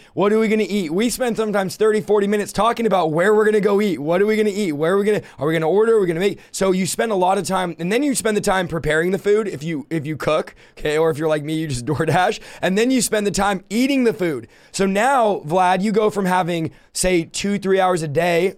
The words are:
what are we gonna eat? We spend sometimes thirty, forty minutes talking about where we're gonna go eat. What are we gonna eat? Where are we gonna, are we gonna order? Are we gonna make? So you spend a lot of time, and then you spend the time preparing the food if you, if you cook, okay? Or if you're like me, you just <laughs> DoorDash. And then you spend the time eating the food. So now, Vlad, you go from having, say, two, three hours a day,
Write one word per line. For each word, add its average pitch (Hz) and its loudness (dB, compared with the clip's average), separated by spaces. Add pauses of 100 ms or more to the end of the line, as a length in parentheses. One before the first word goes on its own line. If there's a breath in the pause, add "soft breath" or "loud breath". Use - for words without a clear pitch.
(160 loud breath)
what 196 2
are 220 2
we 220 2
gonna 214 2
eat? 180 -2
We 214 0
spend 240 -2
sometimes 202 -2
thirty, 214 2
forty 208 0
minutes 202 -2
talking 226 0
about 180 2
where 180 2
we're 214 4
gonna 214 2
go 202 2
eat. 196 0
What 170 0
are - 2
we 214 2
gonna 214 2
eat? 196 -2
Where 156 0
are 196 2
we 202 0
gonna, 208 0 (160 loud breath)
are 135 -4
we 160 0
gonna 160 0
order? 220 4
Are - 4
we 185 0
gonna 165 -2
make? 196 -2 (120)
So 190 0
you 185 0
spend 226 -2
a 208 -2
lot 185 2
of 202 -4
time, 185 -4
and 175 -4
then 240 0
you 294 0
spend 214 -2
the 202 0
time 190 0
preparing 156 0
the 190 -2
food 208 0
if 156 -10
you, 156 -6
if 160 -4
you 156 -6
cook, 160 -2 (240 soft breath)
okay? 151 -2
Or 160 2
if 139 -4
you're 160 -2
like 156 0
me, 156 -6
you 160 -4
just 123 -6
<laughs> 147 -4
DoorDash. 160 0 (240 loud breath)
And 180 0
then 226 2
you 254 2
spend 208 0
the 202 -2
time 196 -2
eating 262 0
the 226 2
food. 143 -4 (240 soft breath)
So 196 -2
now, 214 2
Vlad, 180 2
you 220 0
go 214 2
from 196 -2
having, 175 0 (220 soft breath)
say, 180 0
two, 202 -4
three 190 2
hours 185 2
a 160 -4
day, 170 0